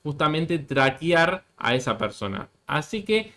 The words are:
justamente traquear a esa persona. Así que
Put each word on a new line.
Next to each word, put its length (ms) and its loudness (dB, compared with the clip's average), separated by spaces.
justamente 560 0
traquear 840 2
a 180 0
esa 220 -2
persona. 520 -6
Así 360 -4
que 340 0